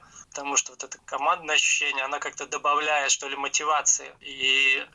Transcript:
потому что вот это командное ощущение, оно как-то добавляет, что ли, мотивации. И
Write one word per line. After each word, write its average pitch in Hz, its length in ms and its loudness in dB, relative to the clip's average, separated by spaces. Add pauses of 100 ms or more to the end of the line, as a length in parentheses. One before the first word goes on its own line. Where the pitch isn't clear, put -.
(300)
потому 143 260 -4
что - 160 -2
вот - 120 -14
это - 220 -14
командное 151 480 0
ощущение, 139 500 2
оно 143 140 -4
как-то 147 280 -8
добавляет, 147 680 2
что - 160 -4
ли, 135 80 -8
мотивации. 139 840 0
И 135 640 2 (100)